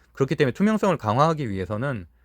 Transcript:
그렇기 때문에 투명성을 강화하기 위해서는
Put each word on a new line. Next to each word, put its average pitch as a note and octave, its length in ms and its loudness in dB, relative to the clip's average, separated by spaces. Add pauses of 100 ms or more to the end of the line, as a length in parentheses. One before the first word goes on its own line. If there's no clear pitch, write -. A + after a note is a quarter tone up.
(120)
그렇기 C#3 240 -2
때문에 C#3 160 2
투명성을 G3+ 460 2
강화하기 C#3+ 520 0
위해서는 G#2 580 -6 (180)